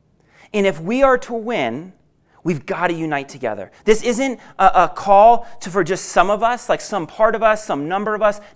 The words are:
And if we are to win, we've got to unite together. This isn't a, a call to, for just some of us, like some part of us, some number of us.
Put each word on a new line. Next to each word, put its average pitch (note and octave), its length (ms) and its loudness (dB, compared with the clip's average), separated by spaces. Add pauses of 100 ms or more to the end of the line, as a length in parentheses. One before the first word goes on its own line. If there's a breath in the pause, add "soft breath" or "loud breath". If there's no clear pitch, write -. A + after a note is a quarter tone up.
(520 soft breath)
And G3+ 140 0
if F#3+ 140 -2
we A#3 240 -2
are B3+ 160 4
to A#3+ 140 -12
win, F#3 600 -6 (500 soft breath)
we've D#3+ 220 -4
got F3 220 -4
to F3 60 0
unite D3+ 360 -6
together. G#2+ 420 -8 (140 soft breath)
This G#3 160 4
isn't A#3+ 380 -2 (180 loud breath)
a, F#3 280 4
a - 40 0
call G3+ 580 6 (120)
to, G3 100 -10
for F#3 140 0
just F3 220 -4
some F#3+ 260 2
of G#3 100 -2
us, A#3 280 -2
like D#3+ 120 0
some F3+ 240 -6
part A3 300 0
of G#3+ 80 -4
us, G#3+ 200 2
some D3 240 -4
number G#3 280 -4
of G#3+ 80 -4
us. G#3 180 0 (140 loud breath)